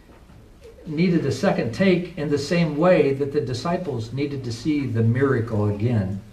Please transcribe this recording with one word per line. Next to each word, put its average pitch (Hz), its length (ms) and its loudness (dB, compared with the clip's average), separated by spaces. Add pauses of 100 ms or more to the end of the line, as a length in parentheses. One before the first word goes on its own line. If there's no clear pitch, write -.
(880)
needed 160 400 0
a 120 60 0
second 143 420 0
take 185 420 2
in 147 140 -4
the 143 80 2
same 160 400 0
way 156 340 4
that 139 220 -4
the 147 80 2
disciples 123 720 -4
needed 139 300 -4
to 120 60 -6
see 143 360 -2
the 113 160 0
miracle 113 640 2
again. 101 540 0 (100)